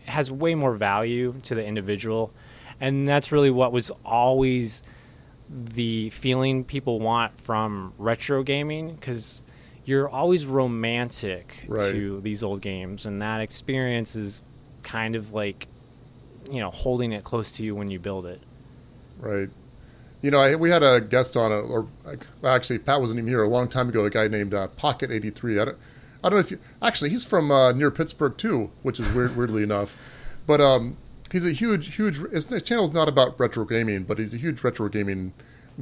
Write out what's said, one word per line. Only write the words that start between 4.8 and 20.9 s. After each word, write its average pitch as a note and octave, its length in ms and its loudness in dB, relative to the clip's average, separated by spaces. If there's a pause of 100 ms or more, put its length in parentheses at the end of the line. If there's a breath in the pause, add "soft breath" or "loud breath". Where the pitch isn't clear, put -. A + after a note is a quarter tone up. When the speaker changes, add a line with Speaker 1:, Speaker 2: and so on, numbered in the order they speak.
Speaker 1:
the A2+ 640 -4
feeling C3 540 0
people B2+ 340 -4
want A2+ 420 0
from G#2+ 580 -2
retro A#2 440 0
gaming, D3+ 580 -4
'cause A#2+ 420 -8 (420 loud breath)
you're C#3 240 0
always D3 380 0
romantic A#2 1200 -2
Speaker 2:
Right. G#2 240 0
Speaker 1:
to G2 300 -6
these G#2 200 -6
old G2 180 -4
games, F#2+ 460 -8
and G2+ 160 -6
that A2 180 -4
experience A#2+ 760 -4
is G2+ 260 -8 (400)
kind A2+ 340 -6
of G#2+ 160 -10
like, G#2 360 -6 (800)
you C3 100 -6
know, F#2+ 100 -4
holding B2 420 -2
it G#2 120 -8
close A2+ 280 -4
to A2 120 -10
you G#2+ 100 -4
when G2+ 160 -6
you F#2+ 80 -8
build F#2+ 280 -8
it. F2+ 140 -14 (800)
Speaker 2:
Right. G2+ 280 -4 (760 loud breath)
You C#3+ 80 0
know, C#3+ 80 6
I, C#3 160 6
we E3 140 2
had E3+ 140 6
a B2+ 180 8